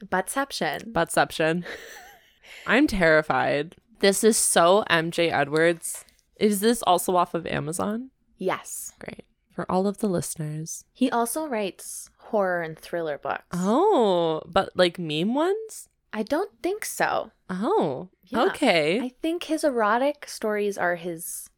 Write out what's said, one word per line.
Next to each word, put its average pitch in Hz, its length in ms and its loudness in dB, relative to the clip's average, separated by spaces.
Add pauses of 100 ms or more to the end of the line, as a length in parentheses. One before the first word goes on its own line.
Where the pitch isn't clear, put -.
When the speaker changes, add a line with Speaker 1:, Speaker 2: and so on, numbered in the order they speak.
Speaker 1:
Buttception. 190 880 -4
Speaker 2:
Buttception. 165 760 0
<laughs> - 1000 -20
I'm 254 200 4
terrified. 156 920 2 (240)
This 196 220 4
is 220 140 6
so 185 520 4
M 170 220 2
J 165 200 0
Edwards. 156 720 0 (320)
Is 208 240 2
this 233 220 2
also 180 340 2
off 180 180 2
of 170 120 -6
Amazon? 196 640 -4 (260)
Speaker 1:
Yes. - 640 -8
Speaker 2:
Great. - 240 -14 (260)
For - 200 -8
all 190 160 2
of 202 120 -4
the 214 100 -2
listeners. 156 840 -6
Speaker 1:
He 247 180 0
also 240 360 -2
writes - 720 -8
horror 185 440 0
and 160 160 -8
thriller 160 400 -6
books. - 340 -6
Speaker 2:
Oh, 190 960 2
but, 180 280 0
like, 180 240 2
meme 165 360 0
ones? 403 540 -2 (240)
Speaker 1:
I 220 120 -4
don't 330 260 -2 (100)
think 392 240 -4
so. - 460 -2 (180)
Speaker 2:
Oh, 185 600 -2 (160)
Speaker 1:
Yeah. 247 220 0
Speaker 2:
okay. 185 540 2
Speaker 1:
I 254 100 -6 (120)
think 330 220 -4
his 311 180 -2
erotic 247 680 0
stories 208 480 -4
are 175 200 0
his 170 600 -10